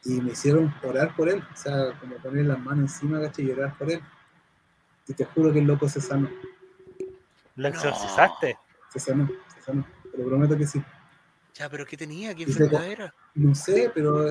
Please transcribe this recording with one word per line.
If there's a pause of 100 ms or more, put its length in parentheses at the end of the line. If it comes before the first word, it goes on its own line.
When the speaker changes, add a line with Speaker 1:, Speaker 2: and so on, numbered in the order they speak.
Speaker 1:
Y
me
hicieron (100)
orar
por
él,
o
sea,
como
poner
las
manos
encima,
¿cachai?
Y
orar
por
él. (1040)
Y
te
juro
que
el
loco
se
sanó. (1300)
Speaker 2:
¿Lo
Speaker 3:
No.
Speaker 2:
exorcizaste? (360)
Speaker 1:
Se
sanó, (260)
se
sanó. (260)
Te
lo
prometo
que
sí. (720)
Speaker 3:
Ya,
¿pero
qué
tenía?
¿Qué
Speaker 1:
Y
te
Speaker 3:
enfermedad
Speaker 1:
co-,
Speaker 3:
era? (200)
Speaker 1:
no
sé,
pero, (160)